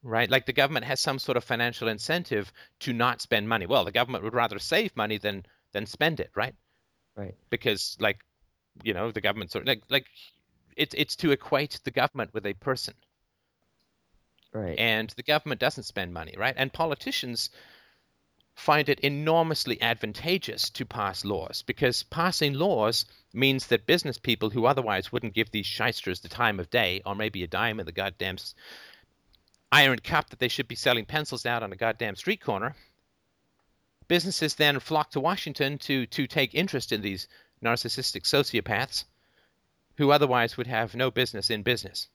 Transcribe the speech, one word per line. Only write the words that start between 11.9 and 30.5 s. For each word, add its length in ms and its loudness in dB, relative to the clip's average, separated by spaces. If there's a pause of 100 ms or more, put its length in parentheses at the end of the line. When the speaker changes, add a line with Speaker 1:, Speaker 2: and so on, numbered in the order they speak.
Speaker 1:
government 440 0
with 100 -4
a 80 -2
person. 400 -4 (1600)
Speaker 2:
Right. 260 -4
Speaker 1:
And 380 2
the 60 -14
government 400 0
doesn't 220 -2
spend 280 -6
money, 240 -10
right? 180 0
And 160 0
politicians 760 -4 (1080)
find 340 2
it 100 2
enormously 800 2
advantageous 920 -2
to 140 -6
pass 400 -4
laws, 380 -4
because 400 0
passing 500 0
laws 540 2 (260)
means 360 2
that 180 2
business 320 2
people 320 0
who 160 2
otherwise 440 2
wouldn't 220 -4
give 180 0
these 140 -4
shysters 560 -2
the 80 -18
time 320 0
of 80 -6
day, 380 0
or 80 -4
maybe 280 -4
a 40 -4
dime 340 -2
in 60 -6
the 60 -12
goddamn 420 -4
s-, 200 -14 (1200)
iron 240 8
cup 320 0
that 80 -18
they 100 2
should 200 -2